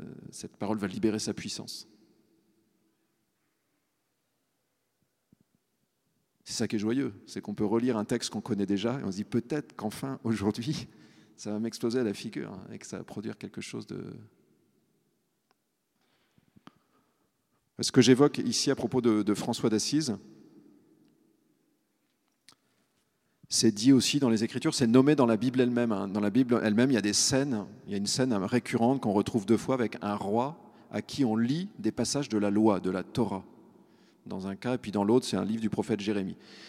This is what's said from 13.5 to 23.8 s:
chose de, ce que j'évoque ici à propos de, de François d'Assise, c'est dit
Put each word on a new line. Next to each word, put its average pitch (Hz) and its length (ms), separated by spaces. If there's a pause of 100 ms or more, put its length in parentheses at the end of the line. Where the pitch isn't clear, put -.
chose 110 260
de, 92 160 (3750)
ce - 140
que 131 80
j'évoque 131 380
ici 127 320
à 131 40
propos 127 240
de, 110 240
de 104 100
François 117 360
d'Assise, 117 480 (3250)
c'est - 240
dit 110 220